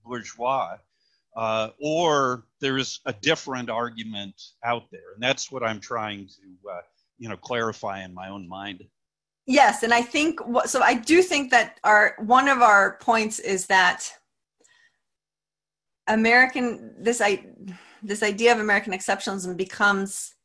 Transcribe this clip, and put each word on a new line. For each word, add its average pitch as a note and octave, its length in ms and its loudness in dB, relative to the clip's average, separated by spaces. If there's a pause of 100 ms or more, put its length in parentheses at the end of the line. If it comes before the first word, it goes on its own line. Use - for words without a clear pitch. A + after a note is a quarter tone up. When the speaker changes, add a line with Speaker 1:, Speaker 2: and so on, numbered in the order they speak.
Speaker 1:
bourgeois, A#2+ 720 -6 (580)
uh, A2 340 -2 (120)
or D3 640 0 (160)
there's C3+ 440 -4
a - 80 -4
different C3 560 -4
argument A2 680 -8 (240)
out A#2 280 -4
there. F#2 220 -20
And G#2+ 100 -14
that's C3 280 -2
what B2+ 120 -8
I'm A2 160 -4
trying G#2 480 -8
to, F#2+ 420 -20
uh, F2 120 -12 (360)
you A#2 120 -14
know, F#2+ 80 -10
clarify A2 680 -6
in F#2 100 -18
my F#2 160 -14
own G2 180 -14
mind. F#2+ 360 -14 (640)
Speaker 2:
Yes, C4 380 4
and A#3 100 2
I A#3+ 80 4
think D4+ 440 -4
wha-, A#3+ 200 0
so - 160 -2
I A#3 120 4
do D4 280 4
think C#4+ 300 -2
that A3+ 320 2
our, G#3 360 4
one B3 280 4
of C4 140 2
our G3+ 380 6
points A3 400 0
is F#3+ 280 -4
that F#3+ 440 2 (2000)
American, A#3 880 2
this A#3 240 0
i-, G3+ 240 0 (560)
this G#3+ 220 -6
idea G#3+ 280 4
of A#3 80 2
American G#3 340 0
exceptionalism F#3+ 640 -4
becomes, G3 880 -2